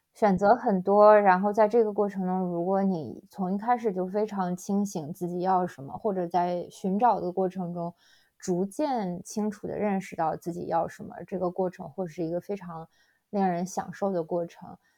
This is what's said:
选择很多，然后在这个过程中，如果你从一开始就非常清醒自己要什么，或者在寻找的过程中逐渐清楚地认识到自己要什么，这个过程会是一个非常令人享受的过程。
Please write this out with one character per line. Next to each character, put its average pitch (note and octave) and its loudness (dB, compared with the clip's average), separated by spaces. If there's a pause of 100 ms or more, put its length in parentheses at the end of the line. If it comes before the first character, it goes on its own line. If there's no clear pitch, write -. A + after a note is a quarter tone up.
(160)
选 G3+ 4
择 G3+ 6
很 A3 0
多， G#3 8
然 F#3 6
后 G#3 0
在 G#3+ 4
这 A#3 4
个 G#3 -2
过 G#3 0
程 G3 -4
中， F#3 0 (100)
如 E3+ -2
果 F#3+ 2
你 E3+ -2
从 F#3 -4
一 G3+ -2
开 A#3 0
始 A3+ -2
就 F#3 -2
非 G#3 -2
常 F#3 -4
清 G3+ -2
醒 E3 -6
自 F3 -6
己 F3 -4
要 F#3 2
什 C#3 -10
么， C#3 -12
或 G#3 -4
者 F#3 -2
在 F3 -2
寻 F#3+ -2
找 G#3+ 4
的 F3 -4
过 F#3 0
程 F3+ -8
中 E3+ -8 (440)
逐 F#3 0
渐 G3+ -4
清 G#3+ -4
楚 - -10
地 D3 -6
认 G3 0
识 - -10
到 D#3+ 0
自 E3+ -6
己 F3 -10
要 E3 0
什 - -16
么， F#3+ -14 (120)
这 F#3+ -6
个 F3+ -2
过 F3+ -2
程 F3 -12
会 F#3 -6
是 E3 -6
一 D#3+ -4
个 F3 -2
非 G3+ -8
常 E3+ -14 (400)
令 G3 0
人 F3+ 0
享 F3 -8
受 G3 -2
的 F3 -2
过 E3+ -2
程。 - -16 (200)